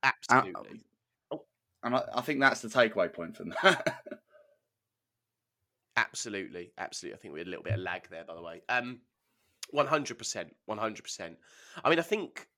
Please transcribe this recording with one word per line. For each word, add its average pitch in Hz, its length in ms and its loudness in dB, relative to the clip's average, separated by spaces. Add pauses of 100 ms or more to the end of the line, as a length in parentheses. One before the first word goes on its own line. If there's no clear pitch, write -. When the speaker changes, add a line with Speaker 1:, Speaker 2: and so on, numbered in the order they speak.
Speaker 1:
Uh, 135 80 6 (140)
absolutely. 117 460 4
Speaker 2:
And, - 100 -16 (500)
Speaker 1:
Oh. - 140 -8 (380)
Speaker 2:
and 120 140 0
I, - 80 2 (100)
I 123 80 2
think 139 180 0
that's 131 220 6
the 113 60 -8
takeaway 110 440 4
point 82 240 -8
from 85 160 -8 (100)
that. - 340 6 (120)
<laughs> - 100 -14 (1800)
Speaker 1:
Absolutely, 98 840 -4
absolutely. - 400 -10
I - 20 -20
think 80 140 -14
we 78 60 -8
had 87 60 -8
a 92 40 -10
little - 140 -10
bit 95 100 -2
of 98 60 -4
lag 90 300 -8
there, 82 140 -12
by 82 100 -14
the 85 80 -14
way. 85 260 -14
Um, 123 320 -2 (720)
one 143 160 2
hundred 139 320 0
percent, 90 360 -8 (120)
one 107 120 -4
hundred 107 240 -2
percent. 85 340 -10 (480)
I 143 60 4
mean, 165 80 6
I 170 40 2
think - 440 -2 (120)